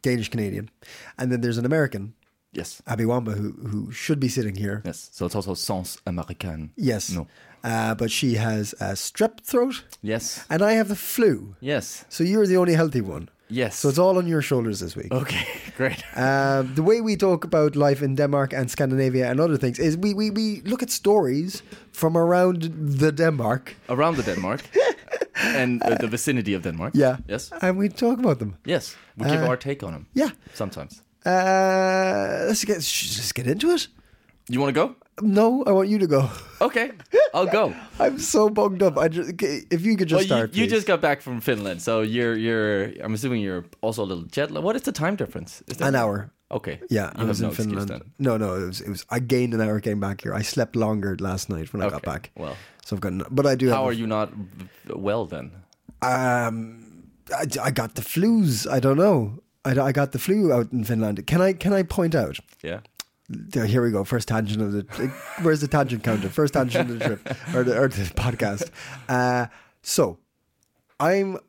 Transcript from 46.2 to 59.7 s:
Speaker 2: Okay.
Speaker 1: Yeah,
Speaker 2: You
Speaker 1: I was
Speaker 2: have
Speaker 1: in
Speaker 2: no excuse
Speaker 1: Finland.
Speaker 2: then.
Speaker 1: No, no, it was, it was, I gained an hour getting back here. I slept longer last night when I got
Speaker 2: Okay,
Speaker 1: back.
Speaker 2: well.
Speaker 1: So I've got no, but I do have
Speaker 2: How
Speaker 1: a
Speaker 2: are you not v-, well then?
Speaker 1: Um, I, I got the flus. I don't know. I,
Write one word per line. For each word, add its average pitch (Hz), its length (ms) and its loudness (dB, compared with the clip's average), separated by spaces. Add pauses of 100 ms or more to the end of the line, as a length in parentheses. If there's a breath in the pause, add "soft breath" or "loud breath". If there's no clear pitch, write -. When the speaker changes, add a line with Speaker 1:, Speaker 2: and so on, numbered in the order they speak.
Speaker 2:
Okay. - 300 -8 (100)
Speaker 1:
Yeah, 104 260 0
Speaker 2:
You 107 60 -4
Speaker 1:
I - 20 0
was 110 140 -2
Speaker 2:
have - 0 -
Speaker 1:
in 113 40 -2
Speaker 2:
no 107 60 -2
excuse 110 200 -4
Speaker 1:
Finland. 101 220 -4
Speaker 2:
then. 64 120 -10 (160)
Speaker 1:
No, 127 180 0
no, 101 180 -2
it 92 120 -4
was, 92 140 -8
it - 80 -10
was, 95 220 -8
I 117 80 -2
gained 123 360 0
an 113 60 0
hour 107 200 0
getting 104 200 -2
back 98 220 -6
here. 107 120 -6
I 104 80 -2
slept - 340 -2
longer 107 420 0
last 101 320 -6
night 80 220 -6
when 98 100 -4
I 104 80 0
got 73 120 -8
Speaker 2:
Okay, - 80 -6
Speaker 1:
back. - 260 -10
Speaker 2:
well. 73 200 -10 (280 loud breath)
Speaker 1:
So - 120 -6
I've 92 40 -6
got 95 140 -4
no, 95 160 -6
but 139 160 2
I 135 80 4
do 127 140 2
have 120 100 4
Speaker 2:
How 135 60 0
Speaker 1:
a - 40 0
Speaker 2:
are 120 40 0
you 113 140 -4
not 107 280 -2
v-, - 600 -14
well 101 300 -2
then? 76 280 -10 (500)
Speaker 1:
Um, 117 1080 -2 (260)
I, - 120 -2 (160)
I 131 80 0
got 117 240 -4
the 113 80 -8
flus. 180 680 2
I 131 100 2
don't 135 180 4
know. 151 420 2 (240)
I, 131 160 2